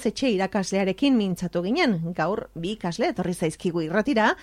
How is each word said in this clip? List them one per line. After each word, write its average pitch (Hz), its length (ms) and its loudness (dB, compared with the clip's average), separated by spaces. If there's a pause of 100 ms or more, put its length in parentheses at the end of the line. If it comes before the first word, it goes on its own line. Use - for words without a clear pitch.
Etxe 247 260 0
irakaslearekin 190 840 2
mintzatu 180 440 -2
ginen, 233 360 2 (160)
gaur 175 380 -2
bi 165 220 -6
ikasle 208 380 -2
etorri 180 240 -2
zaizkigu 165 480 -2
irratira, 214 480 2 (120)